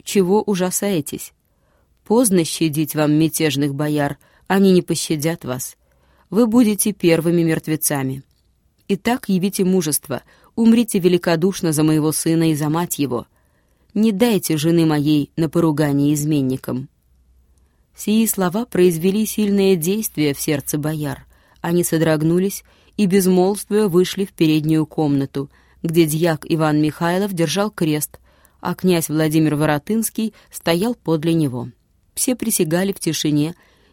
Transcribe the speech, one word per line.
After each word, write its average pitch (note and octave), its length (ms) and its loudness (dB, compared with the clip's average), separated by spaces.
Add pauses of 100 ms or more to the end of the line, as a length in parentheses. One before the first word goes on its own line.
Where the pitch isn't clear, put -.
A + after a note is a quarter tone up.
чего G3 360 2
ужасаетесь? F#3 920 -4 (720)
Поздно G#3 400 2
щадить D3+ 500 -2
вам D3+ 180 2
мятежных D3+ 640 0
бояр, D3 440 -2 (300)
они G3 240 4
не F3+ 100 4
пощадят D#3+ 640 -4
вас. B2+ 320 -8 (540)
Вы G3 160 2
будете G#3+ 460 2
первыми E3+ 500 2
мертвецами. D3+ 800 -2 (640)
Итак, A#3 400 -2
явите F#3+ 360 -2
мужество, E3 580 -2 (340)
умрите A3+ 420 2
великодушно F3 760 0
за D3+ 120 0
моего D#3 260 2
сына E3 400 0
и D#3+ 40 0
за D3 160 -2
мать E3+ 280 -4
его. B2 280 -4 (680)
Не A3 160 2
дайте G3 460 0
жены E3 300 2
моей D3+ 500 0
на D#3+ 120 -2
поругание D3 640 0
изменникам». C3+ 720 -4 (1080)
Сии A3 320 0
слова F#3+ 380 -2
произвели F#3 640 2
сильное G3 500 2
действие D#3+ 580 -2
в - 60 -10
сердце D3+ 380 -4
бояр. D3 480 -6 (340)
Они F3 240 0
содрогнулись D#3+ 800 0 (320)
и, G#3 100 2
безмолвствуя, F#3+ 800 2
вышли F3+ 380 0
в - 80 -8
переднюю D#3 540 2
комнату, C#3 640 -2 (320)
где E3 240 2
дьяк D#3 420 0
Иван D#3 320 0
Михайлов F3 520 -2
держал E3+ 380 -2
крест, D3+ 480 -4 (420)
а - 140 -6
князь F3 340 0
Владимир D#3 480 2
Воротынский G#3 800 -2 (160)
стоял F3 440 -2
подле E3 400 -2
него. B2+ 340 -2 (460)
Все - 220 -2
присягали F#3+ 560 -2
в - 80 -16
тишине D3+ 540 -2 (380)